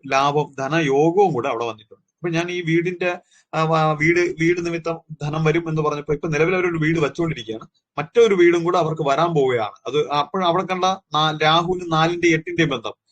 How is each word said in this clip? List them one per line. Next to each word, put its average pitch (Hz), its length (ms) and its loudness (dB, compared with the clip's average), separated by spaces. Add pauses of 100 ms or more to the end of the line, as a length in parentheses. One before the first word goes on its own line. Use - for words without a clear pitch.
ലാഭം, 139 520 0
ധനയോഗവും 160 760 2
കൂടെ 123 160 -2
അവിടെ 117 160 -4
വന്നിട്ടുണ്ട്. 107 480 -12
അപ്പൊ 175 160 -10
ഞാൻ 170 220 -4
ഈ 175 100 -6
വീടിന്റെ, 175 580 -2 (340)
ആ, 160 100 -2
വ-, 156 360 2
വീട്, 170 200 2
വീട് 170 460 0
നിമിത്തം 170 340 -6 (220)
ധനം 156 220 -4
വരും 160 260 0
എന്ന് 156 120 -2
പറഞ്ഞപ്പോ 147 320 -2
ഇപ്പൊ 147 140 -4
നിലവിൽ 160 280 0
അവരൊരു 180 220 -2
വീട് 160 220 0
വെച്ചുകൊണ്ടിരിക്കുകയാണ്. 131 680 -4 (300)
മറ്റൊരു 196 380 4
വീടും 175 280 4
കൂടെ 180 140 0
അവർക്ക് 156 240 0
വരാൻ 151 320 0
പോവുകയാണ്. 123 420 0 (120)
അത് 139 240 -2
അപ്പോൾ 147 340 -2
അവിടെ 175 180 2
കണ്ട 185 220 -2
നാ-, 156 580 -2
രാഹുവിന് 175 480 2
നാലിന്റെ 165 360 2
എട്ടിന്റെ 165 380 0
ബന്ധം, 120 280 -4 (180)